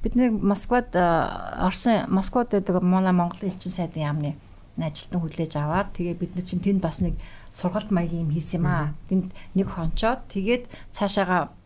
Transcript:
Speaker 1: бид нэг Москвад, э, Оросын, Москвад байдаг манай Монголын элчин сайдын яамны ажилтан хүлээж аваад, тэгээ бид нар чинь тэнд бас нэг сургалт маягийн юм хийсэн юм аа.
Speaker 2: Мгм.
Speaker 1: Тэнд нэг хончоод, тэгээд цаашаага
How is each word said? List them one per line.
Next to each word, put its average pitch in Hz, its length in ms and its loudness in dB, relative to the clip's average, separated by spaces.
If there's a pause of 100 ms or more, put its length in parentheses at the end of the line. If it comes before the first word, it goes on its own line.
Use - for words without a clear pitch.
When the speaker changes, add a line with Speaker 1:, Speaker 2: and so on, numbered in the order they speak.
Speaker 1:
бид 226 100 0
нэг 247 240 4
Москвад, 202 560 2
э, 247 80 2
Оросын, 175 1080 2
Москвад 196 400 2
байдаг 190 320 2
манай 185 320 4
Монголын 180 420 0
элчин 180 160 -6
сайдын 156 320 -4
яамны 147 300 -2 (420)
ажилтан 160 460 -4
хүлээж 156 320 -4
аваад, 156 400 -2
тэгээ 175 240 -4
бид 175 160 -4
нар 180 100 -4
чинь 180 160 -2
тэнд 196 220 4
бас 160 180 2
нэг 175 140 0 (340)
сургалт 190 400 -4
маягийн 170 380 0
юм 147 80 0
хийсэн 165 260 -2
юм 156 60 2
аа. 147 240 0
Speaker 2:
Мгм. 151 40 -8 (140)
Speaker 1:
Тэнд 185 180 2 (280)
нэг 190 160 2
хончоод, 220 580 0
тэгээд 233 380 0 (240)
цаашаага 185 580 2 (160)